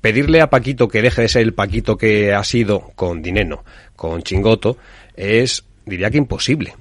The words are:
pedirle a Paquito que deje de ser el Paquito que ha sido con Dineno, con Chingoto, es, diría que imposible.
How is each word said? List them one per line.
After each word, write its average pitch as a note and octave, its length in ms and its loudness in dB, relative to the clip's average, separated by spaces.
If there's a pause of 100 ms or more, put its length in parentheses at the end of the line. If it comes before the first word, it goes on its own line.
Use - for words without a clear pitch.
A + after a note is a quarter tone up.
pedirle C#3+ 420 4
a D3 60 4
Paquito B2 380 0
que G#2+ 160 0
deje A#2+ 200 2
de A2 60 2
ser A#2+ 140 2
el A2 120 0
Paquito G2+ 440 -2
que G#2 360 2
ha G2+ 100 0
sido G#2 500 -2
con E2+ 260 -4
Dineno, F2 440 -4 (320)
con E2 260 -8
Chingoto, A2 540 0 (400)
es, A2 480 -2 (220)
diría F#2+ 260 -4
que D3 60 2
imposible. C3+ 640 -4